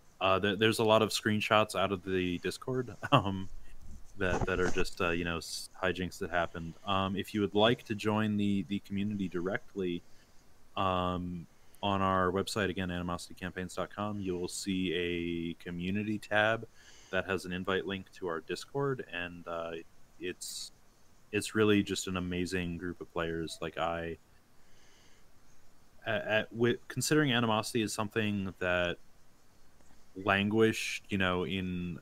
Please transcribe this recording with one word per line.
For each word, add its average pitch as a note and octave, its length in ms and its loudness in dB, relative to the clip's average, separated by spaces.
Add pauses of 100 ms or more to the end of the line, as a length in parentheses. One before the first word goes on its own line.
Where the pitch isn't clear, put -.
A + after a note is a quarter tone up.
(220)
uh, F#2+ 180 4
th-, G2+ 200 2
there's A2 200 4
a A#2 40 2
lot A2 180 8
of G2+ 80 4
screenshots G#2+ 680 2
out F#2+ 160 2
of F#2 120 -2
the F#2 360 0
Discord, A#2+ 640 -4
<laughs> - 80 -6
um, G2 380 4 (680)
that, F2+ 280 2
that F2+ 140 0
are F2+ 100 4
just, F2+ 320 2
uh, E2+ 100 2
you E2+ 120 0
know, E2+ 140 -2
s-, - 320 -8 (120)
hijinks F2+ 380 -2
that F2 100 -6
happened. E2 440 -2 (120)
Um, F#2+ 300 0
if - 180 -4
you G#2+ 80 2
would G2+ 140 2
like A2+ 300 4
to A2 100 -4
join G#2+ 400 2
the, G2+ 320 2
the G2+ 120 -2
community G2+ 480 -4
directly, F2+ 760 -4 (760)
um, F2+ 680 0 (360)
on G2 200 2
our F#2+ 280 4
website, F#2+ 400 0
again, F2+ 220 -2
animosity F2 420 -4
campaigns F#2 420 -8
dot F2+ 200 -4
com, G#2 240 -4
you F#2 180 -2
will F2+ 120 -4
see F#2 440 -2
a E2+ 720 -2
community G2 540 -4
tab A2 500 2 (440)
that F#2 140 0
has F#2 200 -2
an F2+ 80 -6
invite F#2 340 0
link F#2+ 280 -4
to F#2 120 -6
our E2 140 -2
Discord, C3+ 720 -4
and, F2 340 -6
uh, E2+ 240 -4 (480)
it's, - 540 -8 (580)
it's G#2 240 0
really G#2 260 8
just G2 260 -2
an F#2 100 -2
amazing F2+ 600 -2
group F2 220 -8
of - 140 -12
players. E2 480 -2
Like, D#2+ 160 -6
I, E2+ 400 -2 (1900)
a-, A2+ 40 -4
at, G#2+ 420 0
wi-, A#2 280 2 (100)
considering D3 420 2
Animosity A2+ 500 2
is G#2 120 0
something G#2 640 0
that F2+ 380 2 (1300)
languished, G#2 840 4
you G2+ 100 -2
know, F2+ 280 2
in F2+ 560 -2